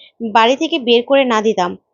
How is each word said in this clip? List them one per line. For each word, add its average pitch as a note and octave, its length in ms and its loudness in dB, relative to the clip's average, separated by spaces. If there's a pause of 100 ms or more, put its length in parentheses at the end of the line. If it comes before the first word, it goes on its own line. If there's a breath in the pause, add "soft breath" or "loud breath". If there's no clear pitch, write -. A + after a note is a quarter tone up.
(320 soft breath)
বাড়ি A#3 240 4
থেকে D#4+ 220 -4
বের A#3+ 240 0
করে C#4 220 2
না A3+ 180 0
দিতাম, G3 280 -2 (220)